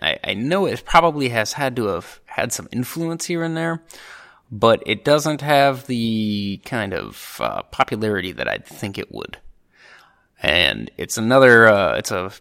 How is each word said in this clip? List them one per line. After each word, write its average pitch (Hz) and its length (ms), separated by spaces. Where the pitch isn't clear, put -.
I, - 200
I 95 120
know 160 320
it 120 180
probably 151 460
has 113 240
had 135 220
to 117 100
have 90 400
had - 260
some - 180
influence 165 540
here 170 180
and 165 140
there, 165 260
but 113 340
it - 220
doesn't 151 340
have 139 460
the 107 800
kind 104 260
of, - 480
uh, 50 220
popularity 107 680
that 60 140
I'd 52 200
think - 320
it - 120
would. - 280
And 67 560
it's - 180
another, 117 500
uh, 98 300
it's - 140
a 95 200